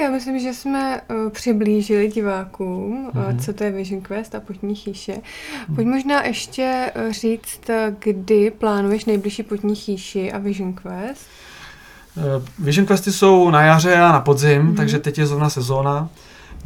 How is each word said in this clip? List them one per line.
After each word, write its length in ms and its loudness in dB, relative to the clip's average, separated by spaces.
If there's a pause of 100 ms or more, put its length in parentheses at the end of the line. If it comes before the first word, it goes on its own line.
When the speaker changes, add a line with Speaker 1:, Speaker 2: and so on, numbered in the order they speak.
Speaker 1:
já 80 0
myslím, 280 -4
že 140 -4
jsme, 560 -4
eh, 200 -4
přiblížili 800 0
divákům, 1080 -6
eh, 40 -2 (120)
Speaker 2:
Mhm. 80 -2
Speaker 1:
co 140 -6
to 100 -6
je 80 -2
Vision 300 -6
Quest 340 -10
a 40 -10
Potní 360 -8
chýše. 380 -10 (540)
Speaker 2:
Hmm. 80 -4
Speaker 1:
Pojď 120 0
možná 380 0
ještě, 680 -4
eh, 180 -4
říct, 560 -4
eh, 300 -2
kdy 520 2
plánuješ 540 0
nejbližší 380 -2
Potní 320 -2
chýši 560 -6
a 60 -8
Vision 360 -4
Quest? 540 -12 (920)
Speaker 2:
Eh, 40 -6 (380)
Vision 260 2
Questy 260 2
jsou 380 6
na 120 6
jaře 340 6
a 160 8
na 80 6
podzim, 420 4
Speaker 1:
Mhm. 140 4
Speaker 2:
takže 240 0
teď 180 -4
je 100 2
zrovna 220 0
sezóna. 600 -2 (560)